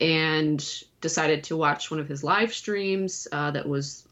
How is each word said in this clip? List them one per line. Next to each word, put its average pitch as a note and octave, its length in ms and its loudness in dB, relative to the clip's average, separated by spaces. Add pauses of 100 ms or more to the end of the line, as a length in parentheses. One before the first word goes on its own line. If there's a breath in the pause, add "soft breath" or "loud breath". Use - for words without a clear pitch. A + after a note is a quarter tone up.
and D#3 640 2 (360)
decided D#3 440 2
to E3 120 -4
watch D3 340 0
one D#3 100 -2
of C#3+ 80 -6
his C#3+ 160 -6
live G#3+ 300 2
streams, F#3+ 760 -2
uh, D3 180 0
that C#3+ 180 -4
was, C#3+ 440 -4